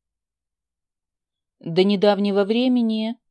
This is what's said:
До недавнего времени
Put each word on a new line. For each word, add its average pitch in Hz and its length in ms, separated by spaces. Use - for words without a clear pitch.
До 165 240
недавнего 202 640
времени 226 720